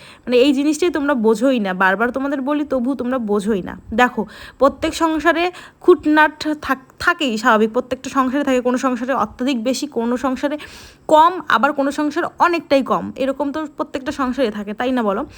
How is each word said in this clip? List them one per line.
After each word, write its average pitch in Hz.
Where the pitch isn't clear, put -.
মানে 247
এই 269
জিনিসটাই 302
তোমরা 294
বোঝোই 226
না, 190
বারবার 196
তোমাদের 277
বলি 294
তবু 262
তোমরা 247
বোঝোই 208
না। -
দেখো 240
প্রত্যেক 285
সংসারে 330
খুটনাট 302
থাক-, -
থাকেই 285
স্বাভাবিক, 220
প্রত্যেকটা 247
সংসারে 269
থাকে। 254
কোনো 247
সংসারে 254
অত্যাধিক 233
বেশি, 269
কোনো 240
সংসারে 269
কম, 330
আবার 247
কোনো 277
সংসারে 302
অনেকটাই 302
কম, 196
এরকম 269
তো 311
প্রত্যেকটা 302
সংসারে 254
থাকে, 208
তাই 254
না 254
বলো? 214